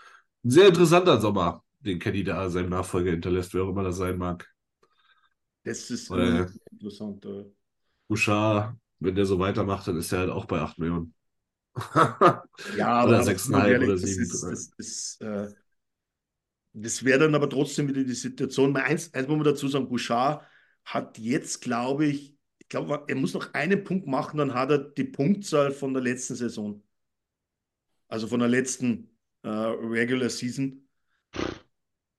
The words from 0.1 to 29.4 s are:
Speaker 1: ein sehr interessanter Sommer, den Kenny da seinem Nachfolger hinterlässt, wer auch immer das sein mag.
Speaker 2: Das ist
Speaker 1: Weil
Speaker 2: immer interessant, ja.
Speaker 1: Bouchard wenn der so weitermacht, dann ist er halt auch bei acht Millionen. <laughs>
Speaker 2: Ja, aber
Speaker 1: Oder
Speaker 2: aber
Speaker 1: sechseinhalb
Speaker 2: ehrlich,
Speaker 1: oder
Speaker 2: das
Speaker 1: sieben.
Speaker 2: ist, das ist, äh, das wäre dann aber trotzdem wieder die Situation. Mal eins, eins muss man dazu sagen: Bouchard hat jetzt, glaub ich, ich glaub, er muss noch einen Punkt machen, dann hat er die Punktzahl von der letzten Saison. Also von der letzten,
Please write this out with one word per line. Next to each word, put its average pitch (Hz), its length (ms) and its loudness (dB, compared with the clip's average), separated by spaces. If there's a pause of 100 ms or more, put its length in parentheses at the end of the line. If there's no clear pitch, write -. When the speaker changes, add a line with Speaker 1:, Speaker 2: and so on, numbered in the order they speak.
Speaker 1:
ein 120 80 0
sehr 185 180 10
interessanter 170 520 6
Sommer, 95 420 0 (180)
den 92 180 -4
Kenny 98 260 -4
da 92 240 -4
seinem 90 220 -2
Nachfolger 92 400 -2
hinterlässt, 90 420 -2
wer 92 120 0
auch 98 40 -2
immer 95 160 -4
das 90 140 -4
sein 92 180 -2
mag. 87 340 -6 (1120)
Speaker 2:
Das 117 260 -10
ist - 200 -8
Speaker 1:
Weil 90 180 0
Speaker 2:
immer 87 180 2 (260)
interessant, 101 540 -12
ja. 101 180 -10 (640)
Speaker 1:
Bouchard 107 680 0 (300)
wenn 92 100 0
der 98 120 2
so 95 120 2
weitermacht, 95 500 -2
dann 87 80 -2
ist - 160 -6
er 92 80 0
halt 90 100 -2
auch - 160 -6
bei 85 140 -2
acht 78 180 -6
Millionen. 85 360 -4 (640)
<laughs> - 720 2 (160)
Speaker 2:
Ja, 104 240 -2
aber 120 200 6
Speaker 1:
Oder 117 100 8
Speaker 2:
aber 92 60 4
Speaker 1:
sechseinhalb 101 440 2
Speaker 2:
ehrlich, 123 200 6
Speaker 1:
oder 95 120 2
Speaker 2:
das 98 160 -2
Speaker 1:
sieben. - 0 -
Speaker 2:
ist, 90 340 -4
das - 280 -10
ist, - 440 -12
äh, 104 260 -6 (1200)
das 113 320 -8
wäre 131 160 6
dann 151 140 6
aber 143 140 2
trotzdem 143 400 -2
wieder 135 160 -2
die 123 100 -4
Situation. 135 580 0
Mal 135 120 0
eins, 151 300 -2
eins 131 140 -4
muss 156 80 0
man 151 80 0
dazu 139 240 2
sagen: 135 200 -2
Bouchard 123 560 -2 (400)
hat - 340 -8
jetzt, 117 440 -4
glaub 123 380 -2
ich, 143 360 -2 (220)
ich - 100 -20
glaub, 143 400 -6
er 135 80 -4
muss 139 180 -2
noch - 200 -8
einen 185 300 0
Punkt 185 220 -4
machen, 147 320 -2
dann 135 160 0
hat 135 160 0
er 143 80 4
die 139 260 -6
Punktzahl 147 680 0
von 135 220 -6
der 131 80 -2
letzten 127 320 -4
Saison. 110 480 -6 (1300)
Also 113 200 -4
von 120 120 0
der 120 80 2
letzten, 123 600 0 (320)